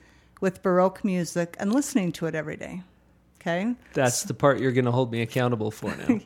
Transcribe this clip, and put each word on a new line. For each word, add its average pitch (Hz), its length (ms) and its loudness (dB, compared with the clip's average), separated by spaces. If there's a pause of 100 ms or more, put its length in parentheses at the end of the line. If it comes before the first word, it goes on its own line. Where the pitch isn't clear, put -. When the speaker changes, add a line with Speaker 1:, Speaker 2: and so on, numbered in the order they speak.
(400)
Speaker 1:
with 185 220 -2
Baroque 185 420 2
music 175 540 -2
and 202 140 0
listening 226 400 0
to - 140 -6
it 160 80 -4
every 156 220 -6
day. - 260 -12 (580)
Okay? 190 340 -2 (200)
Speaker 2:
That's 127 300 2
the 131 100 -6
part 139 260 4
you're 131 120 2
gonna 123 180 4
hold 123 220 2
me 117 100 -2
accountable 113 480 0
for - 240 -6
now. 226 320 0